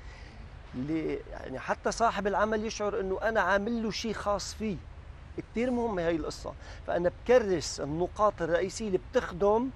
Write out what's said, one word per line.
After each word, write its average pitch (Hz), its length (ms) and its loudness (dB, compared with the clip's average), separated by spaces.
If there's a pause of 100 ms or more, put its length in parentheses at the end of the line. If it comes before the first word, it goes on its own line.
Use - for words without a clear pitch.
(760)
اللي 151 440 -2 (120)
يعني 127 280 -8
حتى 202 340 -2
صاحب 208 340 2
العمل 208 380 2
يشعر 208 360 -2
إنه 190 220 0
أنا 220 180 4
عامل 202 420 2
له 220 80 0
شي 214 240 -2
خاص - 400 -2
فيه. 202 220 -2 (600)
كتير 247 340 -2
مهمة 226 360 0
هاي 170 100 4
القصة. - 360 -4 (340)
فأنا 175 240 2 (140)
بكرس 202 560 4
النقاط 170 640 0
الرئيسية 175 440 0
اللي 185 140 2 (100)
بتخدم 220 640 2